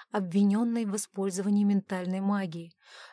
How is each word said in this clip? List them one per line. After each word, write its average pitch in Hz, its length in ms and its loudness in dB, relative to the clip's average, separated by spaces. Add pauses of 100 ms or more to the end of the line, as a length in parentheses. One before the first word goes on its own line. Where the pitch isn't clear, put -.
(100)
обвиненной 208 760 2
в 196 120 -4
использовании 196 680 0
ментальной 190 560 0
магии? 185 540 -4 (380)